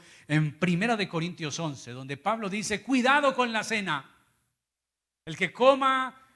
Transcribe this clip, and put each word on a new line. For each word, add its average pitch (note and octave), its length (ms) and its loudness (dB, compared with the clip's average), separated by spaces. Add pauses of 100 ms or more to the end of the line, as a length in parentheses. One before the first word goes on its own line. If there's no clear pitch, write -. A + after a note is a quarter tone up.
(280)
en D3+ 300 0
Primera F#3 400 0
de G3+ 100 -2
Corintios E3 520 -6
once, C#3+ 320 -8
donde C3+ 260 -10
Pablo G#3+ 320 -4
dice, G3+ 320 -4
"Cuidado C4+ 540 4
con A#3+ 180 0
la G#3+ 100 -2
cena. F#3 460 -4 (1120)
El D#3+ 140 -12
que F3+ 160 -2
coma C4 640 2 (160)